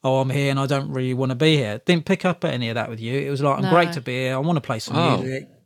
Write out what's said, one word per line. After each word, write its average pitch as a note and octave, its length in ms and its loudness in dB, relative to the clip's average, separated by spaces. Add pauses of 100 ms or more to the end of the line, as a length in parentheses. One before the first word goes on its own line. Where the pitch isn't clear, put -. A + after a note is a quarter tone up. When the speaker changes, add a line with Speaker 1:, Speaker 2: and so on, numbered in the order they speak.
Speaker 1:
"Oh, C3+ 160 2
I'm C3+ 80 0
here C#3 200 0
and C#3 80 0
I C#3 100 0
don't C#3 220 -2
really B2+ 240 -2
wanna C3 220 -2
be D#3 220 4
here." A2 280 -2
Didn't E3+ 200 2
pick F#3+ 180 -2
up F3+ 220 0
at D3 80 0
any B2 160 -2
of A2+ 60 -4
that A2+ 140 -2
with A2+ 120 -8
you. A#2+ 180 -2
It C#3 100 -6
was C#3 120 -2
like, C#3 160 2
"I'm - 60 0
Speaker 2:
No. F#3+ 80 0
Speaker 1:
great E3+ 220 6
to E3 80 -4
be B2+ 120 -6
here. C3 220 -2
I - 20 -2
wanna D#3 240 0
play A2+ 180 -4
some - 160 -6
Speaker 3:
Oh. D3+ 220 2
Speaker 1:
music." C3 320 -6 (160)